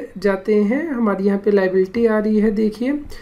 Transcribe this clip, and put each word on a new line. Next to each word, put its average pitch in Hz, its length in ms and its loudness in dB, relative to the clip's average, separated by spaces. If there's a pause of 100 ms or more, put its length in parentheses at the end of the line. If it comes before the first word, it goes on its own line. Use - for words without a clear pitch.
(180)
जाते 196 380 0
हैं, 226 320 0
हमारी 220 360 -2
यहाँ 202 160 2
पे 208 120 0
liability 190 540 2
आ 214 140 2
रही 214 200 2
है, 214 120 2
देखिए, 220 420 -2 (280)